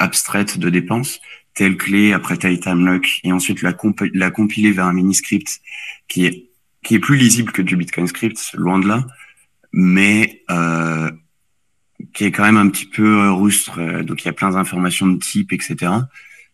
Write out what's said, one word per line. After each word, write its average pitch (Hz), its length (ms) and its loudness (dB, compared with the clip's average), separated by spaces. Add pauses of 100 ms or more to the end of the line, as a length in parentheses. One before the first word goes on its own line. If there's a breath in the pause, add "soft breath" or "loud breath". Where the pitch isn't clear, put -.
abstraite 101 580 -2
de 87 100 -2
dépenses, 90 520 -2 (340 loud breath)
telle 95 240 0
clé, 101 340 2
après 87 240 -4
telle 90 240 -2
time 90 240 0
lock, 92 400 0
et 90 80 0
ensuite 92 300 -2
la 90 100 -2
compi-, 104 400 -2
la 92 180 0
compiler 107 420 0
vers 92 120 0
un 90 80 2
mini 92 220 2
script - 480 -4 (440 loud breath)
qui 90 200 0
est, - 240 -6 (320)
qui - 140 2
est - 20 2
plus 143 180 2
lisible 120 340 4
que - 120 -2
du 90 140 0
Bitcoin 87 300 -2
script, - 460 -6
loin 90 260 0
de 95 80 2
là, 117 200 0 (640 loud breath)
mais, 98 800 2
euh, 82 600 -2 (1000)
qui - 120 -2
est 98 60 2
quand 104 120 0
même 107 160 6
un 101 100 6
petit 95 160 -2
peu, 107 360 2
euh, 101 120 4
rustre, 98 460 0
euh, 85 240 -6
donc - 200 -8
il - 40 -16
y - 20 -2
a 85 60 -4
plein 98 160 -2
d'informations 92 560 0
de 92 120 4
type, 101 360 -4
et 82 60 -4
cetera. 92 480 -2 (460 loud breath)